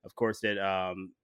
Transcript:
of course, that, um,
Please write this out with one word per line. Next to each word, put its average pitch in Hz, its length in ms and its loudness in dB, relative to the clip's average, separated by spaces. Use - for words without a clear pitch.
of - 120 -18
course, 110 260 2
that, 104 160 2
um, 95 560 -2